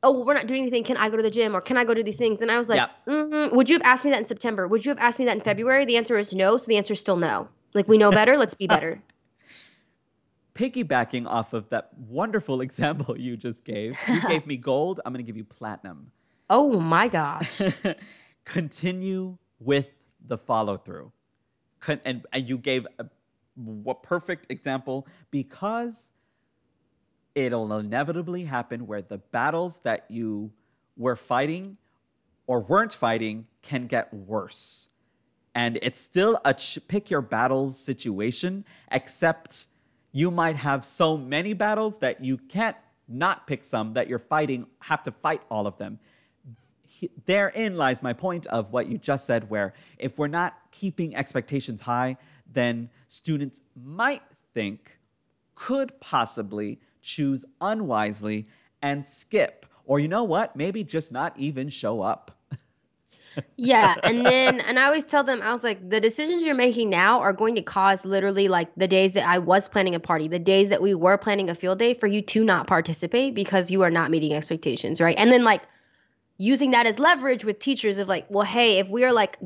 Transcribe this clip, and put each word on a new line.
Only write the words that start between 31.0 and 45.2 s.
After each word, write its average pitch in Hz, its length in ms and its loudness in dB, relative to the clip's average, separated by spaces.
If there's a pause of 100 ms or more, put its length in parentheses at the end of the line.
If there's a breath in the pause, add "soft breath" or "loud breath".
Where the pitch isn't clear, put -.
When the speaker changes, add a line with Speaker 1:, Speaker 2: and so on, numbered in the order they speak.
Speaker 2:
fighting 160 600 -4 (720)
or 123 140 0
weren't 196 320 2
fighting 113 520 -2 (160)
can 127 240 -8
get 117 280 -4
worse. 101 760 -8 (640)
And 120 280 -2
it's - 180 -6
still 208 460 0
a 139 80 4
ch-, - 340 -6
pick 202 240 -4
your 151 100 0
battles 131 580 -2
situation, 127 840 -6 (260 soft breath)
except - 760 -4 (460)
you 165 180 0
might 165 240 0
have 139 300 -2
so 160 320 0
many 147 360 -4
battles 214 460 -2
that 127 240 -2
you 131 140 -2
can't 214 400 -6 (300)
not 151 400 -4
pick - 160 -6
some 110 300 -4
that 123 140 0
you're 120 120 -6
fighting, 147 460 -2 (160)
have - 220 -4
to 135 80 -10
fight 156 300 -4 (100)